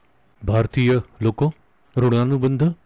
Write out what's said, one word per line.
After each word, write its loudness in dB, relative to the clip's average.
ભારતીય 0
લોકો, -2
ઋણાનુબંધ? 0